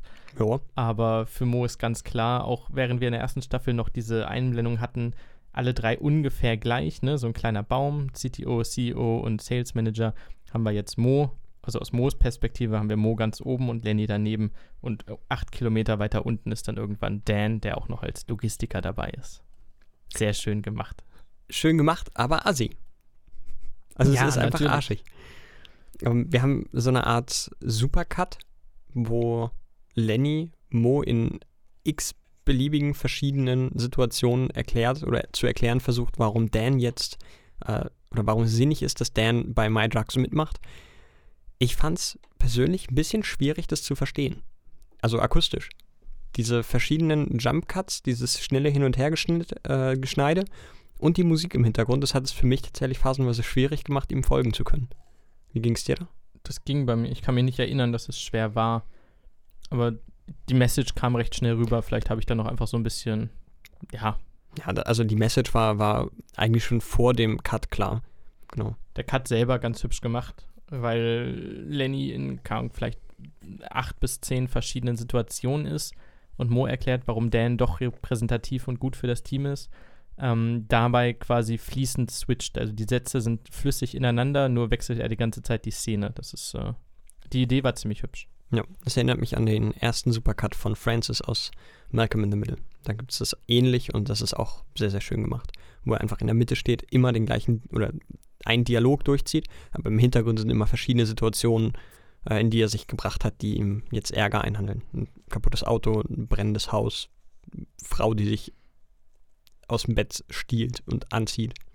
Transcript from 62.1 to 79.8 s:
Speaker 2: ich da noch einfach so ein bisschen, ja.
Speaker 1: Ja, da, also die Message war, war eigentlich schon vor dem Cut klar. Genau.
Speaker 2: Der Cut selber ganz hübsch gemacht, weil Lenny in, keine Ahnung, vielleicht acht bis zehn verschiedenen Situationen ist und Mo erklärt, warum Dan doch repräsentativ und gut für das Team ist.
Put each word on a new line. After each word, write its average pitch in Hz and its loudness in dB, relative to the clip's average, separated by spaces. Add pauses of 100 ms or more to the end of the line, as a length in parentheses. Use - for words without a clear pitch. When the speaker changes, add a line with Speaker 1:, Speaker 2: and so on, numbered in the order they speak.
Speaker 2:
ich - 0
da 117 2
noch 110 0
einfach 110 0
so 120 -2
ein 113 0
bisschen, 113 -2 (640)
ja. 107 -2 (420)
Speaker 1:
Ja, 180 -4
da, - 0
also 117 2
die 107 2
Message 113 2
war, 110 4
war 107 2 (260)
eigentlich 113 4
schon 120 2
vor 123 4
dem 113 2
Cut - -2
klar. 104 0 (480)
Genau. 110 -4 (200)
Speaker 2:
Der 123 -4
Cut 131 -2
selber 120 2
ganz 117 -4
hübsch - 0
gemacht, 120 -6 (220)
weil 117 0 (360)
Lenny 135 -2
in, 131 -6
keine 110 -4
Ahnung, 120 -6
vielleicht 117 -4 (720)
acht - -4
bis - 0
zehn 127 -2
verschiedenen 123 -2
Situationen 123 -2
ist 151 -6 (440)
und 120 0
Mo 123 4
erklärt, 127 0
warum 113 0
Dan 117 4
doch 120 2
repräsentativ 120 -2
und 123 -4
gut 131 -4
für - -4
das 120 -2
Team 139 -2
ist. 139 -6 (480)